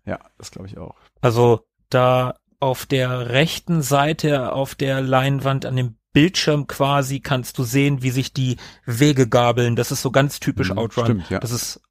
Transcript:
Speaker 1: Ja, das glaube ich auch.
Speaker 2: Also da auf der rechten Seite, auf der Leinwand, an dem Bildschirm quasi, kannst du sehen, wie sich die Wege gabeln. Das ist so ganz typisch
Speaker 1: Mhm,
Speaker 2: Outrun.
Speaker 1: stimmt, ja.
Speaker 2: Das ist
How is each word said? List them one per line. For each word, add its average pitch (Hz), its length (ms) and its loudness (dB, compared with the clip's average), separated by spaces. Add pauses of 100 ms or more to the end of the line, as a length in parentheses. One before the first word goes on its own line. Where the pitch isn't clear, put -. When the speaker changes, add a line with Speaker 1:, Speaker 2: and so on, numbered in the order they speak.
Speaker 1:
Ja, 95 140 -8 (180)
das - 120 -20
glaube 98 180 -16
ich 104 100 -18
auch. - 180 -16 (240)
Speaker 2:
Also 120 460 4 (240)
da 127 460 2 (240)
auf 131 260 -4
der 127 440 -2
rechten 160 520 0
Seite, 139 720 0
auf 135 220 -4
der 135 280 -2
Leinwand, 135 640 0
an 127 100 -4
dem 123 200 -2 (160)
Bildschirm 147 540 2
quasi, 139 540 0
kannst - 380 -4
du 131 60 -2
sehen, 139 380 0
wie 131 80 0
sich 127 220 -2
die 127 240 0 (300)
Wege 127 420 4
gabeln. 120 480 2
Das 120 140 -2
ist 139 120 -6
so 131 80 -2
ganz 135 300 2
typisch 98 300 -2
Speaker 1:
Mhm, 95 80 -4
Speaker 2:
Outrun. 117 260 -4
Speaker 1:
stimmt, 107 260 0
ja. 117 100 -2
Speaker 2:
Das 117 100 -6
ist - 300 -8 (100)